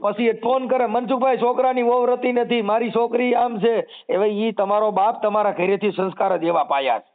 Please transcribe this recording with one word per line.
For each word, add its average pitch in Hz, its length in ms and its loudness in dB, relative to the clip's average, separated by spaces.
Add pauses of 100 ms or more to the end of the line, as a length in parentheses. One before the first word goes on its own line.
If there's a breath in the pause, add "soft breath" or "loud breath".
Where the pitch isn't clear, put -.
પછી 208 220 -2
એ 226 80 2
ફોન 247 360 -2
કરે, 254 180 2
"મનસુખભાઈ, 247 500 0
છોકરાની 247 460 0
વહુ 240 240 2
રતી 247 260 0
નથી, 240 300 0
મારી 220 280 0
છોકરી 240 440 0
આમ 240 240 0
છે." 214 280 0 (300 loud breath)
હવે 208 120 2
ઈ 214 240 -2
તમારો 208 380 0
બાપ 202 320 0
તમારા 208 300 0
ઘરેથી 196 380 0
સંસ્કાર 185 460 -2
જ 160 80 -4
એવા 165 200 2
પાયા 131 340 0
છે. - 160 -16